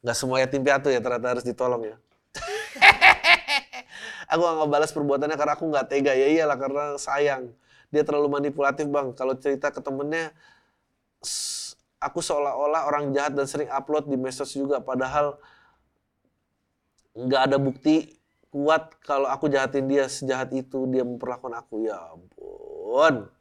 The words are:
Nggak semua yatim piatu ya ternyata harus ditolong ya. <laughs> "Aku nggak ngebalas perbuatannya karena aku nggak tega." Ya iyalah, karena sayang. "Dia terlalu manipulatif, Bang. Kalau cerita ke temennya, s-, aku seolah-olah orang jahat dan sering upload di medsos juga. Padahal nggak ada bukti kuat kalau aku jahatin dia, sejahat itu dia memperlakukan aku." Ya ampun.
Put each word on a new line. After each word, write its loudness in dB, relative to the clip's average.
Nggak -2
semua 0
yatim -2
piatu 4
ya 2
ternyata -2
harus -6
ditolong -2
ya. -12
<laughs> 4
"Aku 2
nggak 2
ngebalas 2
perbuatannya 0
karena 0
aku -8
nggak 0
tega." 2
Ya 4
iyalah, 4
karena -2
sayang. -2
"Dia 4
terlalu 0
manipulatif, 0
Bang. -2
Kalau -2
cerita -2
ke -12
temennya, -6
s-, -8
aku -4
seolah-olah 0
orang 0
jahat 0
dan 0
sering -6
upload -2
di 0
medsos -6
juga. -2
Padahal -2
nggak 2
ada 4
bukti 2
kuat 2
kalau 0
aku 0
jahatin 0
dia, 2
sejahat -4
itu -4
dia 0
memperlakukan -8
aku." -6
Ya -4
ampun. -2